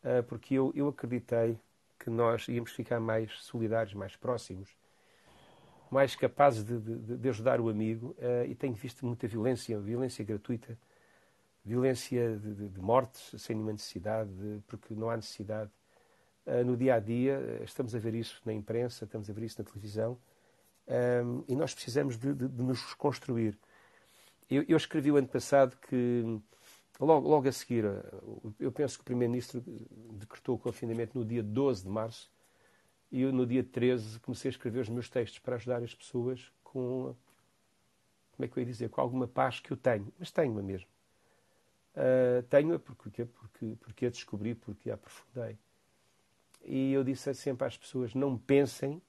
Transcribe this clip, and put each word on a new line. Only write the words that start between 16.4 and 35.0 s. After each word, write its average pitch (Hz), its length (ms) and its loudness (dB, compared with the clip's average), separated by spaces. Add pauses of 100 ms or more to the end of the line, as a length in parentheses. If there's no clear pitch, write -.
Eh, 123 180 2
no 123 140 2
dia 127 180 6
a 117 40 6
dia, 123 400 2
eh, 113 240 -6
estamos 117 320 -6
a 117 40 -2
ver 113 140 -2
isso 113 320 -6
na 110 80 -2
imprensa, 113 520 -4
estamos 104 240 -8
a 104 40 -8
ver 107 100 -6
isso 113 160 -10
na 104 60 -6
televisão, 107 520 -4 (680)
ehm, 123 600 2
e 127 80 0
nós 147 180 0
precisamos 127 440 -2
de, 139 160 -2
de, 127 140 -2
de 127 140 -4
nos 127 220 0
reconstruir. 117 720 -2 (920)
Eu, 139 200 2
eu 160 100 6
escrevi 147 340 2
o 147 40 6
ano 135 120 6
passado 131 480 6 (140)
que, 120 500 2 (600)
logo, 147 280 6
logo 147 200 6
a 131 40 4
seguir, 117 340 0
eh, 98 180 -2 (560)
eu 135 120 -2
penso 143 260 -2
que - 40 -20
o - 40 -20
Primeiro-Ministro 123 580 0 (480)
decretou 107 440 -4
o 107 40 -6
confinamento 117 580 -4
no 117 80 -2
dia 117 160 -2
doze 110 420 0
de 92 60 -8
março, 110 420 -6 (800)
e 127 100 0
eu, 135 120 2
no 127 120 4
dia 123 180 2
treze, 117 560 0
comecei 127 300 -6
a - 20 -4
escrever 120 300 -4
os 107 80 -4
meus 117 200 -6